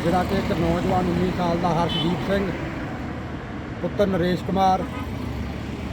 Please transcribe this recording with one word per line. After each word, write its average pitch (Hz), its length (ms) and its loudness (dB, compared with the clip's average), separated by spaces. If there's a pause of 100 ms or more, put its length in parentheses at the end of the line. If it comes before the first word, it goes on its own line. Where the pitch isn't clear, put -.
ਜਿਹੜਾ 180 200 4
ਕਿ 196 120 0
ਇੱਕ - 180 0
ਨੌਜਵਾਨ 180 560 2
ਉੱਨੀ 175 280 2
ਸਾਲ 170 200 2
ਦਾ 175 160 2
ਹਰਸ਼ਦੀਪ 165 540 0
ਸਿੰਘ 196 240 2 (1300)
ਪੁੱਤਰ 196 260 2
ਨਰੇਸ਼ 180 380 0
ਕੁਮਾਰ 185 380 4 (1080)